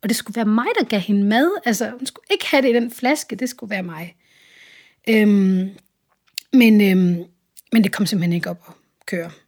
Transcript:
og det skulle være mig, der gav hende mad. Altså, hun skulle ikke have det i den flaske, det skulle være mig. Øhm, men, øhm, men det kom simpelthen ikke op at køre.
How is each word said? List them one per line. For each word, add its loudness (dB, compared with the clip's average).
og -4
det 0
skulle -12
være -2
mig, 0
der 0
gav -4
hende 0
mad. 2
Altså, -2
hun -12
skulle -16
ikke -4
have 2
det 2
i 2
den 0
flaske, -4
det -8
skulle -16
være -8
mig. -14
Øhm, 4
men, 6
øhm, 2
men 4
det 0
kom -2
simpelthen -2
ikke -4
op -12
at -20
køre. -10